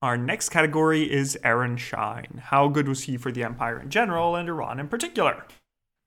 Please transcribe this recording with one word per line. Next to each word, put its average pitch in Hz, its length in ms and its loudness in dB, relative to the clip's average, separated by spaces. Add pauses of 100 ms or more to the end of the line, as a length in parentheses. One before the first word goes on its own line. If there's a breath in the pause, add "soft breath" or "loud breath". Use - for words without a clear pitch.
Our 120 140 2
next 127 340 -2
category 156 600 4
is 139 320 0
Aaron 120 340 2
Shine. 113 680 -6
How 139 240 4
good 143 200 2
was 131 140 -2
he 127 140 -4
for 123 160 -4
the 120 120 -4
Empire 120 360 -4
in 139 100 -12
general 170 460 2
and 170 120 -4
Iran 139 320 -4
in 147 80 -8
particular? 233 560 0 (640)